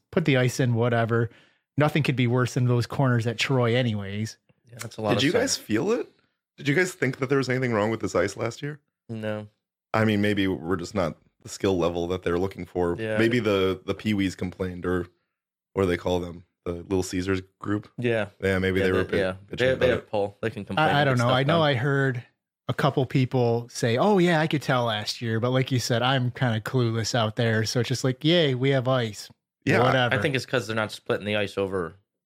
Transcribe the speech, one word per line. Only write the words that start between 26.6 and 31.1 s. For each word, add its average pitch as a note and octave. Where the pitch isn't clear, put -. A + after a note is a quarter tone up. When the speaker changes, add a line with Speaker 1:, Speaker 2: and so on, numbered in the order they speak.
Speaker 1:
clueless A2+
out A2
there. A2
So B2+
it's A#2
just B2+
like, C3
"Yay, D#3
we C3
have C3
ice." A#2+
Speaker 3:
Yeah. D#3+
Speaker 1:
Whatever. B2+
Speaker 2:
I C3
think D3
it's B2
'cause A#2
they're A2
not G#2+
splitting G2+